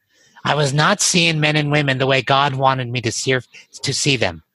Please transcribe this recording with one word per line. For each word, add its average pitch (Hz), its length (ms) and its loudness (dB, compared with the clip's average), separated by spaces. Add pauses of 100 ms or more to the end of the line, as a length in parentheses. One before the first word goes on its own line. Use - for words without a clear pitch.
(460)
I 143 100 0
was 143 180 0
not 160 280 2
seeing 170 380 0
men 151 160 2
and 147 160 0
women 143 260 0
the 131 100 0
way 135 140 2
God 135 340 2
wanted 131 340 0
me 123 120 -4
to 113 100 -2
see, 131 260 -2 (440)
to 139 120 -4
see 143 220 0
them, 92 280 -4 (120)